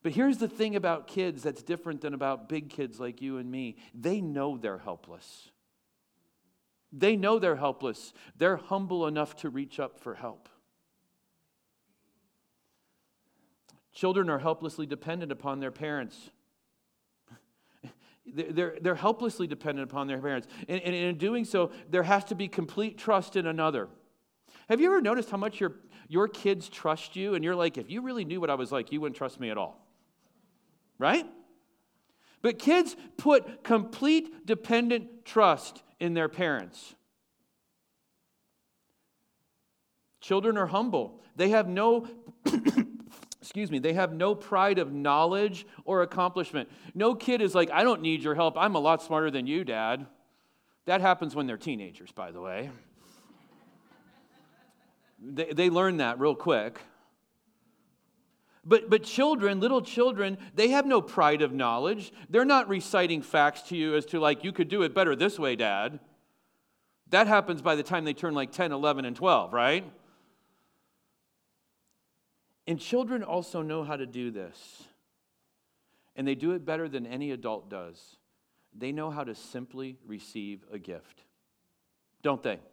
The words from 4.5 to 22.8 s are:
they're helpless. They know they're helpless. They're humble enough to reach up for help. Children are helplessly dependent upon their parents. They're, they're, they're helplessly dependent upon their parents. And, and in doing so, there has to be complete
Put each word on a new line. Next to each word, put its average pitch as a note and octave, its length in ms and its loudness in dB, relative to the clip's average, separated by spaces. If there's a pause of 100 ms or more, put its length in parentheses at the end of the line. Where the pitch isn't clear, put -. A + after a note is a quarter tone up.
they're G#2 200 -6
helpless. - 720 -16 (1400)
They G3 240 2
know G#3 240 2
they're F3 160 2
helpless. C3+ 580 -4 (240)
They're F3 200 2
humble F#3 500 -4
enough D3+ 300 -4
to D#3 120 -8
reach C3+ 300 -8
up C3 200 -8
for A#2 160 -12
help. A2 340 -14 (3500)
Children F#3 380 0
are C#3+ 80 0
helplessly D#3+ 480 -4
dependent D#3+ 460 -8
upon C3+ 280 -8
their C3+ 120 -6
parents. C#3+ 580 -10 (2000)
They're, D#3+ 240 -6
they're, E3 280 -2
they're E3+ 160 0
helplessly G#3+ 520 -2
dependent C#3+ 420 -6
upon C#3 160 -6
their C3+ 140 -6
parents. C3 280 -4 (220)
And, F3+ 120 -4
and F3 120 -4
in F3 240 -2
doing A3 260 -2
so, F3 280 0 (180)
there F3 140 2
has G3+ 220 4
to G#3 100 -6
be F#3+ 120 -6
complete G3+ 520 -6